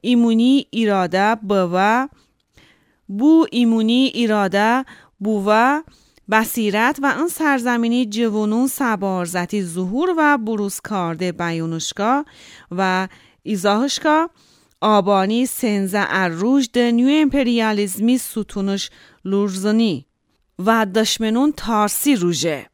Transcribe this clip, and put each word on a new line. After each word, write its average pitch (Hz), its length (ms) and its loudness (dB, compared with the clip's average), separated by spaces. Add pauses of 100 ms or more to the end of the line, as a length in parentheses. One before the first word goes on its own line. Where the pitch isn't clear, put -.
ایمونی 233 720 2
اراده 202 640 0
بو، 202 720 0 (1000)
بو 302 440 4
ایمونی 233 640 2
اراده 214 720 2 (340)
بو 208 280 -2
و 247 340 4 (500)
بصیرت 220 720 0
و 277 160 0
ان 311 100 -2
سرزمینی 247 760 0
جوونون 214 640 0
سبارزتی 190 960 -4
ظهور 185 540 -4
و 294 200 2
بروز 214 420 -4
کارده 175 520 -4
بیانشگاه 170 920 -4 (460)
و 185 360 -2 (360)
ایزاهشگاه 254 840 0 (520)
آبانی 202 640 2
سنزه 202 640 -2
اروج 190 680 0
ده 240 180 2
نیو 262 300 2
امپریالیزمی 233 960 0
ستونش 196 720 -6 (360)
لورزنی 196 800 0 (600)
و 226 200 2
دشمنون 220 720 0
تارسی 220 580 0
روژه. 160 580 -2